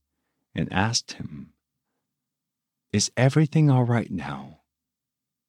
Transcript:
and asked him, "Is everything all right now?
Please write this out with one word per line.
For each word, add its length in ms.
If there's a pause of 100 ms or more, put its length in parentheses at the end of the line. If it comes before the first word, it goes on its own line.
(540)
and 160
asked 480
him, 320 (1400)
"Is 240
everything 520
all 140
right 260
now? 520 (880)